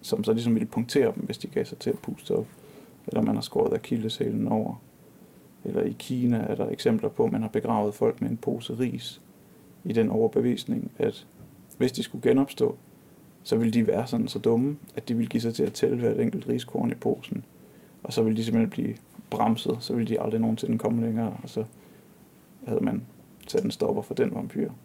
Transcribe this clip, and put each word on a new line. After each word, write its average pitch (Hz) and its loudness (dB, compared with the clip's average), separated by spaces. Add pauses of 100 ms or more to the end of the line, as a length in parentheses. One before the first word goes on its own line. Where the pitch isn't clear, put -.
som 104 -2
så 110 4
ligesom 117 4
ville 110 2
punktere 123 2
dem, - -6
hvis - -6
de - -10
gav - -2
sig - -14
til - -4
at - -2
puste - -4
op. 113 0 (640)
Eller - 0
man 110 2
har 113 -2
skåret 123 0
akilleshælen 110 -2
over. 110 -2 (800)
Eller - -2
i - 0
Kina 123 0
er 110 -2
der - -2
eksempler 110 0
på, 113 0
at 110 0
man 110 0
har 110 -4
begravet 107 0
folk - 0
med 110 -2
en 117 -4
pose - -4
ris, 117 -4 (600)
i 139 -4
den 110 4
overbevisning, 113 0
at - -2 (500)
hvis 127 2
de 127 -4
skulle - -2
genopstå, - 4 (680)
så - 2
ville 113 2
de 113 4
være 110 2
sådan 117 0
så - -6
dumme, 123 2 (180)
at - -10
de 123 0
ville 117 0
give 117 0
sig 117 -2
til - 0
at - 0
tælle - 2
hvert 113 2
enkelt 120 0
riskorn 120 -2
i 117 -2
posen. - -4 (580)
Og - -8
så 117 2
ville 110 2
de 113 -2
simpelthen 113 4
blive 113 -4 (340)
bremset, 113 0
så 123 -4
ville 117 0
de 113 0
aldrig 113 0
nogensinde 113 0
komme 117 0
længere, 113 -2
og - -12
så 110 -4 (1040)
havde - 0
man - 0 (420)
sat - 0
en - 0
stopper - 0
for - -6
den - 2
vampyr. - -4 (140)